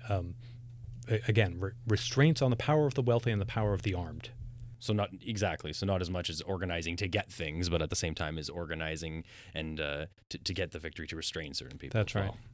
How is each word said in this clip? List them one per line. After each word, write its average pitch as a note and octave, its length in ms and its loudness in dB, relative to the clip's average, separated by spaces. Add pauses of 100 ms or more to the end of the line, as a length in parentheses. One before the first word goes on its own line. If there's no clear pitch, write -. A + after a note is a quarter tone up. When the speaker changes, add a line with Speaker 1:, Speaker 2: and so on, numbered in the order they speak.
Speaker 1:
Um, F2 260 0 (760)
a-, A2 160 4
again, G2 320 4
re-, F#2+ 140 -2 (160)
restraints C3+ 520 6
on B2+ 100 6
the A#2 60 4
power D3+ 300 4
of B2 80 0
the C3+ 80 2
wealthy A#2+ 300 4
and G2+ 80 2
the G2 60 0
power G#2+ 260 2
of F2+ 100 2
the G2 120 2
armed. D#2+ 360 -6 (500)
Speaker 2:
So - 120 0
not, G2+ 160 2 (180)
exactly. G2 460 0
So G2 140 -2
not F#2+ 160 4
as E2+ 60 -2
much F2+ 220 0
as D#2 120 -4
organizing F2 540 -2
to G2 120 0
get G2 240 0
things, E2+ 360 -2
but E2 140 2
at D#2 80 -2
the E2+ 60 0
same D#2+ 180 0
time D#2+ 240 -4
is D2+ 100 -6
organizing D#2+ 760 -4 (280)
and, D#2 280 -4
uh, D2 260 -2 (220)
to, - 100 -8
to - 160 -4
get F2+ 160 -2
the D#2+ 80 -8
victory D#2 300 -8
to E2 80 -6
restrain D#2 360 -4
certain C2 260 -8
people F#2 200 -2
Speaker 1:
That's G#2 140 2
Speaker 2:
as - 20 0
Speaker 1:
right. G2 120 2
Speaker 2:
well. - 120 -6 (160)